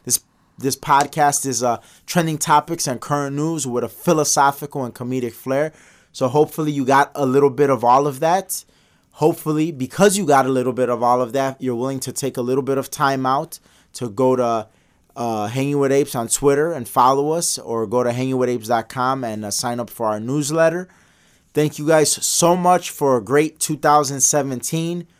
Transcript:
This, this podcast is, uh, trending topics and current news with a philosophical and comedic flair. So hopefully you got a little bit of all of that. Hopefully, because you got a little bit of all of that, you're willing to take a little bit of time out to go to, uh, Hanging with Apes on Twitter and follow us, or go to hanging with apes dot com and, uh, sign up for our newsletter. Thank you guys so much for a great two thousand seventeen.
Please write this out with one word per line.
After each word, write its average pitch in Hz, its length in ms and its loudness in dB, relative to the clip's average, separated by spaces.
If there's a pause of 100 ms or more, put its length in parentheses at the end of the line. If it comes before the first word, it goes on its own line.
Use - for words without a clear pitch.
This, - 160 -2 (380)
this 127 180 -4
podcast 147 720 0
is, 120 160 -4
uh, 117 160 0 (280)
trending 160 320 -2
topics 156 500 0
and 120 120 -6
current 143 360 -4
news 156 320 -4
with 120 160 -2
a 113 40 -6
philosophical 143 960 0
and 120 100 -10
comedic 123 380 -6
flair. 139 400 -4 (400)
So 131 160 -2
hopefully 151 440 2
you 139 140 -2
got 139 280 4
a 143 120 -2
little 139 240 4
bit 139 180 2
of 123 160 0
all 131 220 4
of 135 140 -6
that. 180 440 -2 (480)
Hopefully, 156 580 0
because 170 460 2
you 202 80 -2
got 139 220 4
a - 20 -2
little 127 240 0
bit 120 160 0
of 117 140 -2
all 123 180 4
of 120 140 -4
that, 135 260 -2
you're 127 140 -2
willing 131 260 -4
to 127 120 -10
take 131 260 -6
a - 40 -4
little 127 200 0
bit 135 160 -2
of 135 120 -8
time 135 360 -2
out 139 320 -4 (360)
to 123 140 -8
go 127 260 2
to, 117 320 0 (480)
uh, 113 340 -2
Hanging 135 300 -2
with 139 140 2
Apes - 220 2
on 117 140 -4
Twitter 143 440 2
and 131 160 -10
follow 139 440 4
us, 165 260 -2
or 113 280 -4
go 120 160 0
to 120 100 0
hanging 131 260 -2
with 127 100 0
apes 113 200 -4
dot 117 200 0
com 131 360 -2
and, 107 200 -8
uh, 104 60 -8
sign 120 280 -4
up 117 120 -8
for - 160 -6
our 107 120 -2
newsletter. 156 720 0 (640)
Thank 151 260 0
you 147 80 -6
guys 156 260 4
so - 440 2
much 180 340 2
for 135 280 2
a 110 40 -2
great 147 380 0
two 156 160 -4
thousand 147 460 2
seventeen. 160 840 -2 (140)